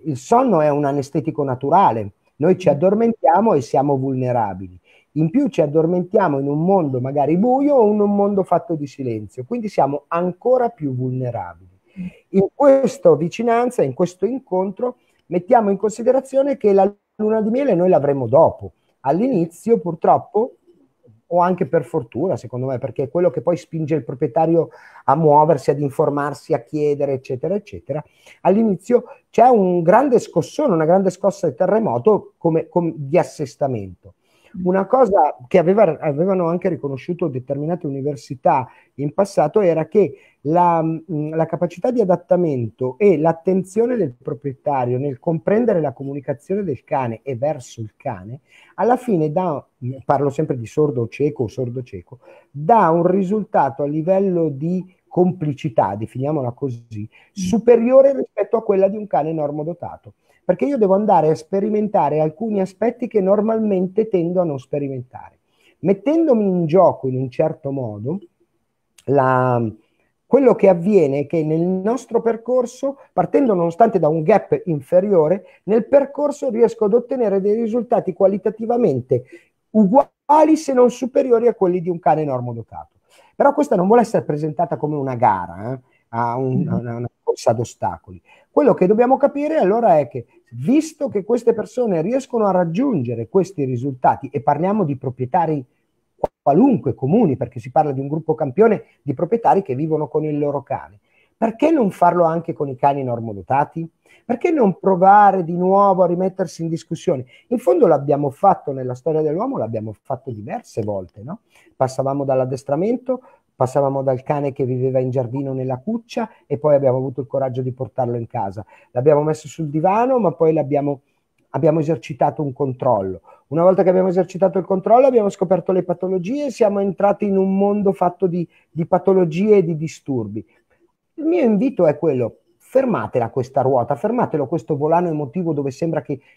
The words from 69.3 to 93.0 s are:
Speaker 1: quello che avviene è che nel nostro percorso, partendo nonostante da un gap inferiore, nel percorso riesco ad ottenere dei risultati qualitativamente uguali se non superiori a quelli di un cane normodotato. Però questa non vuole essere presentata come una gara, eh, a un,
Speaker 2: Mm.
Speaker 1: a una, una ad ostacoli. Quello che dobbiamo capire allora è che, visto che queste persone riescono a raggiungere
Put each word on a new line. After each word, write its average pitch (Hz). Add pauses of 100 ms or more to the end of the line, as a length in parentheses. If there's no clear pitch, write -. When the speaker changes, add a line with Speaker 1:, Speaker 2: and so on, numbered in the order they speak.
Speaker 1:
quello 247
che 196
avviene 170
è 135
che 165
nel 156
nostro 190
percorso, 240 (140)
partendo 269
nonostante 180
da 160
un 160
gap 196
inferiore, 180 (200)
nel 220
percorso 285
riesco 226
ad 196
ottenere 233
dei 208
risultati 220
qualitativamente 196 (460)
uguali 285
se 302
non 247
superiori 240
a 226
quelli 180
di 170
un 170
cane 156
normodotato. 123 (420)
Però 277
questa 285
non 180
vuole 233
essere 170
presentata 151
come 151
una 135
gara, 104
eh, 131 (320)
a 117
un, 131
Speaker 2:
Mm. -
Speaker 1:
a 127
una, 120
una 120 (380)
ad 117
ostacoli. 92 (300)
Quello 262
che 185
dobbiamo 240
capire 285
allora 208
è 143
che, - (260)
visto 262
che 196
queste 240
persone 202
riescono 233
a 196
raggiungere 170